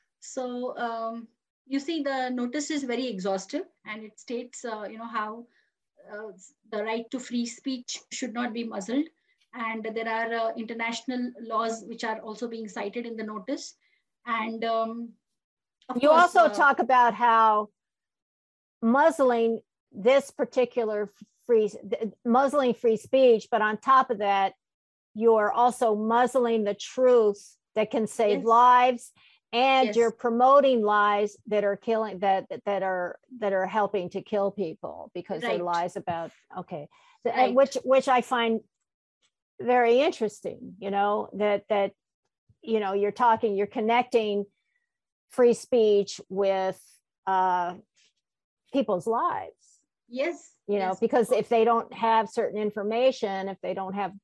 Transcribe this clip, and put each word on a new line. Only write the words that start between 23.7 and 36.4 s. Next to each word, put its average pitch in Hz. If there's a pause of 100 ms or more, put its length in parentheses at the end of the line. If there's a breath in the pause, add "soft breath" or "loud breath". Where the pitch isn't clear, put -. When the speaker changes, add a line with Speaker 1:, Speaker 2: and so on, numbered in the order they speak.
Speaker 2:
top 262
of 208
that, 196 (600)
you're 214
also 233
muzzling 233
the 202
truth 233 (180)
that 214
can 220
save 208
Speaker 1:
Yes. 226
Speaker 2:
lives, 247 (400 soft breath)
and 262
Speaker 1:
Yes. 208
Speaker 2:
you're 233
promoting 247
lies 208 (100)
that 208
are 202
killing, 220
that, 190
that, 165
that 202
are, 185 (200)
that 202
are 185
helping 196
to 190
kill 196
people -
because 180
they're 233 (140)
Speaker 1:
Right. -
Speaker 2:
lies 175
about, 170 (280)